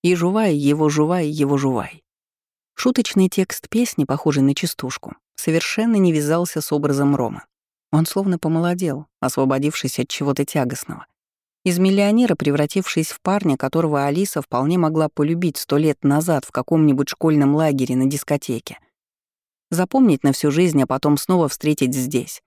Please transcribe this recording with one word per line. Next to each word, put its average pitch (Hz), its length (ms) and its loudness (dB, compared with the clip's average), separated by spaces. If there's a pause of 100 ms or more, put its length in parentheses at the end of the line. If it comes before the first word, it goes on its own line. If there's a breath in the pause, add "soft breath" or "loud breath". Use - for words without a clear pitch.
И 175 120 4
жувай 185 400 0
его, 147 360 2
жувай 151 380 0
его, 143 280 0
жувай. 131 460 -2 (720)
Шуточный 202 560 2
текст - 400 -4
песни, 226 340 0
похожий 139 380 0
на 139 120 4
частушку, - 640 -8 (200)
совершенно 214 600 0
не 185 160 4
вязался 156 480 0
с - 120 -6
образом 143 440 2
Ромы. 117 260 -4 (480)
Он 160 140 2
словно 196 340 -2
помолодел, 165 680 -2 (140)
освободившись 135 760 -2
от 120 100 -4
чего-то 139 360 -2
тягостного. - 600 -6 (580)
Из 175 140 0
миллионера, 202 560 2
превратившись 151 800 -2
в - 100 -16
парня, 185 340 0
которого 147 480 0
Алиса 156 380 -2
вполне 139 340 0
могла 156 320 0
полюбить 165 480 -2
сто - 220 -2
лет 156 260 0
назад 151 400 2
в - 80 -18
каком-нибудь 143 560 2
школьном 147 460 2
лагере 139 420 0
на 131 80 2
дискотеке. 139 720 -4 (920)
Запомнить 180 520 2
на 139 100 2
всю 147 180 0
жизнь, 156 320 2
а 127 40 2
потом 143 300 0
снова 170 320 0
встретить 139 460 -2
здесь 127 520 -4